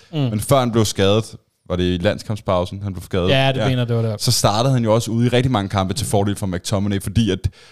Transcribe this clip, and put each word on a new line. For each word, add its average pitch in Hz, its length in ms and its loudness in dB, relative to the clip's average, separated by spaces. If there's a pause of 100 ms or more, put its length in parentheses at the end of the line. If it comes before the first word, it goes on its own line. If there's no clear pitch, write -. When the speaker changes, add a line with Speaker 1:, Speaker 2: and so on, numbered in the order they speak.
(120)
Speaker 1:
Mm. 165 60 -4
Speaker 2:
men 117 220 0
før 139 200 2
han 120 120 0
blev 113 120 4
skadet, 104 520 0 (320)
var 90 80 -2
det 90 80 0
i 90 140 0
landskampspausen, 98 840 -2
han 101 100 -6
blev 87 100 -12
skadet? - 260 -2
Speaker 1:
Ja, 135 240 2
det 131 80 -6
Speaker 2:
Ja. 107 80 0
Speaker 1:
mener 127 120 0
jeg, 117 80 -2
det 120 80 0
var 113 60 0
der. 110 160 -4
Speaker 2:
Så - 140 0
startede 117 420 2
han 120 100 2
jo 110 100 4
også 117 160 0
ude 117 160 2
i - 20 2
rigtig 127 240 2
mange 98 160 0
kampe 95 260 0
til - 120 -4
fordel 101 300 0
for 101 100 -6
McTominay, 98 560 -2
fordi 101 280 0
at - 200 -2 (220)